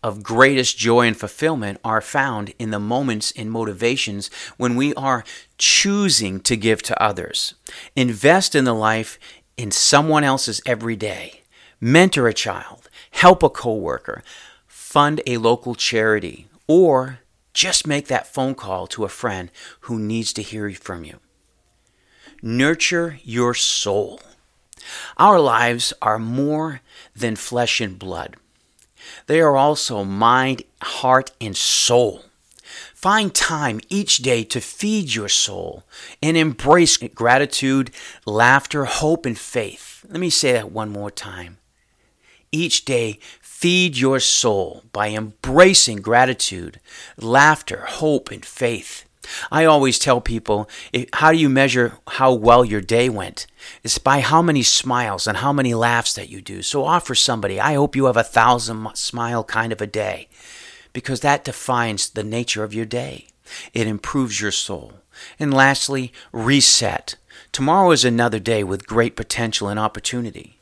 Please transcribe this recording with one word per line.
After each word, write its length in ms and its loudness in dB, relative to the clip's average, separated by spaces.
of 200 -6
greatest 560 4
joy 280 4
and 100 0
fulfillment 680 -4
are 160 0
found 580 -4
in 120 -6
the 80 -4
moments 580 -4
and 140 -10
motivations 800 -4
when 200 -2
we 180 0
are 300 -2
choosing 800 0
to 160 -2
give 260 0
to 200 -2
others. 520 -4
Invest 580 2
in 100 4
the 100 2
life 440 -2
in 140 -6
someone 540 4
else's 400 -2
every 320 -4
day. 460 -10
Mentor 480 4
a 60 0
child, 540 -8
help 320 6
a 80 4
coworker, 720 -6
fund 600 0
a 120 -2
local 360 0
charity, 760 -2
or 520 4
just 340 -2
make 200 -4
that 260 -4
phone 220 -4
call 320 -8
to 180 -8
a 40 -6
friend 420 -8
who 180 -8
needs 360 -4
to 80 -8
hear 280 -8
from 340 -14
you. 140 -20
Nurture 760 -2
your 300 -2
soul. 680 -2
Our 240 6
lives 640 2
are 160 0
more 640 -4
than 200 -4
flesh 440 -2
and 180 -8
blood. 380 -12
They 120 4
are 160 6
also 480 0
mind, 580 2
heart, 480 0
and 160 -8
soul. 680 0
Find 420 0
time 540 -2
each 300 -2
day 260 0
to 160 -6
feed 540 -4
your 160 -6
soul 540 -4
and 140 0
embrace 600 4
gratitude, 920 0
laughter, 580 2
hope, 400 -2
and 140 -4
faith. 720 -10
Let 100 -8
me 80 -2
say 240 0
that 180 -2
one 200 -6
more 200 -8
time. 460 -16
Each 320 -2
day, 360 -2
feed 560 0
your 240 2
soul 720 0
by 160 -2
embracing 960 2
gratitude, 760 0
laughter, 720 2
hope, 440 -2
and 140 -16
faith. 640 -6
I 140 2
always 340 6
tell 220 2
people, 480 -2
"If, 220 -4
how 180 6
do 60 4
you 100 4
measure 480 2
how 280 2
well 280 6
your 200 0
day 260 2
went? 380 -8
It's 140 -4
by 240 2
how 220 4
many 200 2
smiles 640 0
and 120 -2
how 120 -2
many 220 0
laughs 400 0
that 160 -10
you 140 -16
do." 200 -14
So 220 -4
offer 300 0
somebody, 440 0
"I 140 2
hope 240 0
you 80 2
have 140 2
a 40 2
thousand 600 2
mu-, 100 -10
smile 500 -4
kind 300 -4
of 80 -8
a 60 -4
day," 420 -8
because 280 -8
that 220 0
defines 680 -4
the 120 -8
nature 420 -4
of 100 -12
your 100 -6
day. 440 -10
It 140 -2
improves 560 -4
your 100 -4
soul. 400 -8
And 160 -2
lastly, 580 2
reset. 840 2
Tomorrow 420 4
is 120 4
another 340 2
day 240 -2
with 240 -6
great 300 0
potential 520 -4
and 120 -4
opportunity. 800 -8